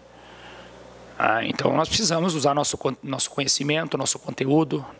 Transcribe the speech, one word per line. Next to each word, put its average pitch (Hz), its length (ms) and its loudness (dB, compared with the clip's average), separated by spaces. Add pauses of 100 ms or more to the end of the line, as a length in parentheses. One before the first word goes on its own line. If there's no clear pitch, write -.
(1160)
Tá? 113 260 2
Então, - 320 0
nós 160 140 0
precisamos 175 460 2
usar 139 180 2
nosso 143 240 2
con-, 135 260 -2
nosso 135 280 -2
conhecimento, 147 680 0
nosso - 220 0
conteúdo, 139 680 0 (160)